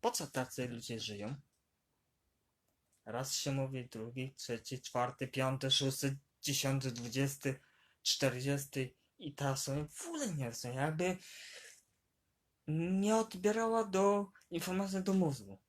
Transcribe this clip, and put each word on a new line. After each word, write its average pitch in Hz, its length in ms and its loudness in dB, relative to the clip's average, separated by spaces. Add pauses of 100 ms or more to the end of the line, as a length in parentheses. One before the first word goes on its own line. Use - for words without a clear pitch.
Po 233 100 4
co 160 160 -2
tacy 127 400 -2
ludzie 117 320 -6
żyją? 107 360 -6 (1700)
Raz 120 300 -4
się - 160 0
mówi, 135 340 -2
drugi, 127 480 -8
trzeci, - 480 -8
czwarty, 123 460 -2
piąty, 135 440 0
szósty, 139 460 2 (240)
dziesiąty, 135 500 2
dwudziesty, 131 680 0 (440)
czterdziesty 135 920 0 (260)
i 147 140 -8
ta 139 220 0
sobie 139 320 -2
w - 180 -12
ogóle 302 280 -4
nie 139 120 -2
rozumie. 120 300 -6
Jakby 160 420 0 (1500)
nie 185 480 2
odbierała 220 680 2
do 202 480 4 (200)
informacji 185 520 0
do 190 100 2
mózgu. 135 560 2